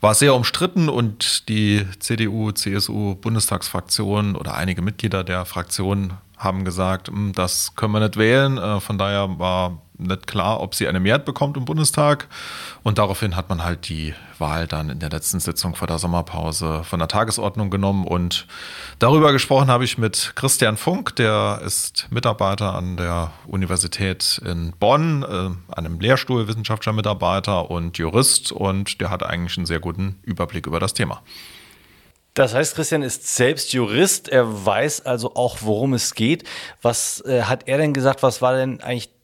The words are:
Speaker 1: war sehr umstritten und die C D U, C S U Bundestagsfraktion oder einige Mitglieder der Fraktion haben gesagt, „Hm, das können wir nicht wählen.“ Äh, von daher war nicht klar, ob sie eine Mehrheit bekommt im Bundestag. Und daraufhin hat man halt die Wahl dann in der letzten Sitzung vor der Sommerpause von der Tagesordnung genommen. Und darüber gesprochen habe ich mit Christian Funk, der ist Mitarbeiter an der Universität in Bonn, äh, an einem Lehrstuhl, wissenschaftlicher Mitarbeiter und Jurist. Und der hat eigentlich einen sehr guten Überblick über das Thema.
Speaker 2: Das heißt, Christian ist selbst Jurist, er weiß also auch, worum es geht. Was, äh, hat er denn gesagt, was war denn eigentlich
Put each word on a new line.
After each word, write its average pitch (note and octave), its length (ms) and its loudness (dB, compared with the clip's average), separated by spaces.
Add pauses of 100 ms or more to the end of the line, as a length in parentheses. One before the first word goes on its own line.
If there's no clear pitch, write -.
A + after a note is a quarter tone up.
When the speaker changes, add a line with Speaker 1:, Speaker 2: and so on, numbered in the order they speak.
Speaker 1:
war G#2+ 140 6
sehr C#3+ 180 6
umstritten D#3+ 560 2
und A#2 580 0
die G#2 380 4 (140)
C - 160 -2
D A2+ 120 0
U, G#2+ 240 -2
C G2+ 220 -2
S G2+ 160 0
U G#2 240 -2
Bundestagsfraktion G#2 1200 0
oder - 200 -6
einige F2+ 260 0
Mitglieder F#2+ 420 -2
der F2+ 220 -2
Fraktion F#2+ 680 -2 (220)
haben F#2+ 300 -2
gesagt, F#2 440 -2
„Hm, G2 240 -2
das - 420 -2
können G#2+ 180 0
wir G#2+ 60 4
nicht G#2+ 180 0
wählen.“ C3 400 4
Äh, G#2 220 -2
von G2+ 180 -4
daher G2 400 0
war F2+ 420 0 (160)
nicht F#2 300 -4
klar, G#2 340 0
ob - 140 -6
sie - 140 -2
eine F#2 120 0
Mehrheit A2+ 240 4
bekommt C#3+ 320 -2
im B2+ 100 -4
Bundestag. D3 600 2 (540)
Und A2 160 2
daraufhin G2 380 0
hat F2+ 140 -4
man E2+ 140 -2
halt F2 240 -4
die D#2 280 -6 (240)
Wahl D#2+ 280 -2
dann D#2 220 -4
in C2 100 -6
der D#2 120 -6
letzten D#2+ 280 -2
Sitzung E2 360 -4
vor - 120 -6
der E2 120 -2
Sommerpause D#2+ 840 -2
von F2+ 140 -6
der E2 100 0
Tagesordnung G#2 640 0
genommen. G2 360 0
Und F2 420 -2 (500)
darüber D3 340 6
gesprochen C3+ 360 4
habe B2 180 4
ich - 140 -4
mit - 360 -2
Christian A2+ 420 2
Funk, A3 380 -2
der G#2 480 2
ist - 460 -4
Mitarbeiter G#2 640 0
an F2+ 240 -4
der E2+ 360 -2 (120)
Universität F#2+ 1000 -2
in E2+ 360 -4
Bonn, D3 420 4
äh, C3+ 60 -6
an F2+ 440 -4
einem E2 280 -6
Lehrstuhl, A#2 480 2
wissenschaftlicher A2 460 -2
Mitarbeiter G2 760 0
und E2+ 300 -4
Jurist. E2+ 520 2
Und G2 480 -2
der F#2+ 120 -2
hat F#2 100 -2
eigentlich F2 360 -4
einen F2+ 100 -2
sehr E2 120 0
guten F#2 440 -4
Überblick F2+ 420 -4
über E2 140 -2
das G2 160 -2
Thema. E2 260 -2 (1120)
Speaker 2:
Das A#2+ 220 4
heißt, D3+ 200 2
Christian D3+ 280 0
ist - 320 -6
selbst C#3 380 2
Jurist, B2+ 540 2
er A2+ 380 2
weiß A2+ 400 0
also B2 300 -2
auch, B2 260 0
worum G#2+ 320 2
es - 220 -2
geht. C#3 300 2 (360)
Was, - 400 0
äh, B2+ 220 2
hat A#2+ 240 -2
er C3+ 100 2
denn D3+ 160 2
gesagt, C3+ 300 2
was B2+ 180 2
war B2+ 140 4
denn C3 260 -2
eigentlich A#2+ 300 -6 (120)